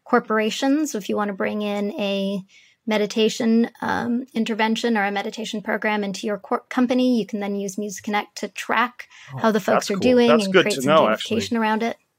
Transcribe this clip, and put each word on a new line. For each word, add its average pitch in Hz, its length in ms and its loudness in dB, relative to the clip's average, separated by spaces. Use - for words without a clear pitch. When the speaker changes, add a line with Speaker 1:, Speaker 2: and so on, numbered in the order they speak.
Speaker 1:
corporations. 240 880 0
So 214 80 -4
if - 100 -10
you 220 60 -2
want 208 140 -2
to 202 40 -4
bring 214 200 -2
in 208 300 -2
a 196 500 -4
meditation, 220 840 2
um, 240 440 -2
intervention 220 600 0
or 202 80 0
a 202 80 0
meditation 208 500 -6
program 214 420 -2
into 196 240 -6
your 208 100 -2
cor-, - 320 -4
company, 254 500 2
you 196 60 -2
can 208 140 -8
then 202 160 -4
use 202 240 -6
Muse 208 200 -8
Connect - 380 -4
to - 100 -8
track - 600 -2
Speaker 2:
Oh, 131 60 -10
Speaker 1:
how 226 120 4
the 214 80 2
folks - 280 0
Speaker 2:
that's - 40 -2
Speaker 1:
are 202 40 -2
Speaker 2:
cool. 233 160 4
Speaker 1:
doing 240 180 6
Speaker 2:
That's 226 160 6
Speaker 1:
and 190 80 -2
Speaker 2:
good 180 120 6
Speaker 1:
create 208 100 -2
Speaker 2:
to 139 80 -4
Speaker 1:
some 143 120 4
Speaker 2:
know, 160 120 8
Speaker 1:
gamification 110 340 0
Speaker 2:
actually. - 160 -2
Speaker 1:
around 220 260 0
it. 233 140 -4